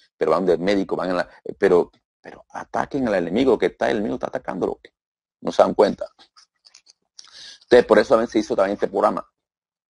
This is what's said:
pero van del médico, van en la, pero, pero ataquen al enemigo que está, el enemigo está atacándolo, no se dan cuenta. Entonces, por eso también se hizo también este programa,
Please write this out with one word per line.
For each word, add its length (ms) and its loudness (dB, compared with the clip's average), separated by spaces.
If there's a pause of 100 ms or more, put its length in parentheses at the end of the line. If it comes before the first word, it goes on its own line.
(160)
pero 140 -2
van 160 0
del 120 2
médico, 380 -2
van 140 -6
en 80 -4
la, 100 -4 (300)
pero, 340 2 (260)
pero 300 -20
ataquen 600 -6
al 80 -2
enemigo 420 0
que 80 -2
está, 240 -4
el 80 -2
enemigo 160 -4
está 140 -8
atacándolo, 520 -8 (600)
no 100 -6
se 100 2
dan 120 2
cuenta. 320 0 (1600)
Entonces, 200 6
por 140 6
eso 160 2
también 140 2
se 100 -2
hizo 180 -4
también 160 0
este 160 -4
programa, 420 -2 (600)